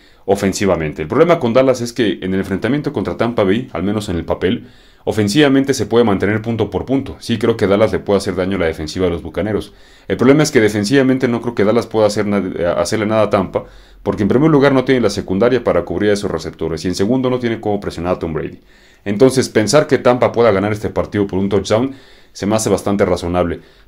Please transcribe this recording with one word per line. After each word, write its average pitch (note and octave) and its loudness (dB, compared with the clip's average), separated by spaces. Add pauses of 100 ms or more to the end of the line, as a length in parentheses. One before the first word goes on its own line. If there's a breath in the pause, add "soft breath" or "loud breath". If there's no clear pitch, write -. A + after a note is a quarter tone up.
(260 loud breath)
ofensivamente. F2+ 0
El D2+ -6
problema D3+ 2
con A#2 0
Dallas C3 2
es A#2+ -6
que G#2 -2
en F#2+ -4
el G2 0
enfrentamiento B2 -4
contra F2+ -4
Tampa A#2 0
Bay, A2 0
al E2 -6
menos G#2 -4
en F2 -2
el D#2+ -4
papel, - -2 (380 loud breath)
ofensivamente C3+ 2
se G#2 -4
puede A#2 4
mantener G2+ 0
punto A2+ -2
por A2+ -6
punto. B2+ -4
Sí A#2 -4
creo A2+ 0
que G#2+ 0
Dallas G2+ 4
le E2+ 0
puede G2+ 2
hacer F#2+ -4
daño F#2 -2
a - -2
la F2 0
defensiva D#2+ -4
de F2 2
los D#2 -6
Bucaneros. F2+ -4 (340 soft breath)
El F#2+ -2
problema C#3 6
es - -2
que B2 0
defensivamente B2 2
no A#2 -2
creo A#2+ -6
que G#2+ 2
Dallas G#2+ 2
pueda G#2+ 2
hacer G#2 0
na-, F#2 -2
hacerle G#2+ 0
nada A2 2
a G#2 0
Tampa, G2+ 0 (400 loud breath)
porque G2+ -2
en G2 2
primer C#3 4
lugar C#3 4
no C3 2
tiene C3 2
la G#2 2
secundaria A#2 0
para E2+ 2
cubrir G2 0
a - 4
esos G2+ -2
receptores, D#2+ -6
y F#2 -2
en F2+ -2
segundo B2 0
no B2+ -2
tiene A2+ -4
cómo G#2 -2
presionar F2 -4
a - -4
Tom E2 -4
Brady. D2+ -6 (460 soft breath)
Entonces, B2 4
pensar A#2 2
que C3+ 2
Tampa A#2+ 2
pueda A#2 2
ganar G2+ 0
este G#2 -6
partido G2 -2
por F#2 -4
un G2 -2
touchdown G#2+ 0 (400 loud breath)
se - -8
me G#2 0
hace G#2+ 0
bastante G2+ 0
razonable. F2 -2 (260 soft breath)